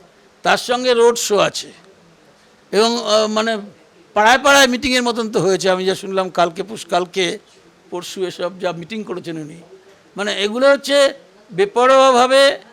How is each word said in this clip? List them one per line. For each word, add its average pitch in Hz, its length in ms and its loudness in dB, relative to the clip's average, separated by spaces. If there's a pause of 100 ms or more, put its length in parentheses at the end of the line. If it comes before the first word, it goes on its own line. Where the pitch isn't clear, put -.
(440)
তার 185 140 2
সঙ্গে 247 360 -2
রোড 233 220 4
শো 208 220 -2
আছে - 340 -2 (1000)
এবং, 226 260 0
আহ, 220 300 0
মানে 214 300 -2 (560)
পাড়ায় 220 240 4
পাড়ায় 277 300 4
মিটিংয়ের 247 360 -2
মতন 226 280 -4
তো 226 80 -2
হয়েছে, 180 300 0
আমি 185 160 0
যা 185 100 0
শুনলাম 190 340 -6
কালকে 175 340 -2
পুস-, 202 260 -14
কালকে 180 500 -4 (500)
পরশু 180 360 -10
এসব 180 340 -8
যা 180 120 -4
মিটিং 170 320 -10
করেছেন 165 340 -10
উনি, 151 180 -14 (640)
মানে 196 260 -4
এগুলো 247 280 2
হচ্ছে 277 420 2 (380)
বেপরোয়াভাবে 262 1080 4 (140)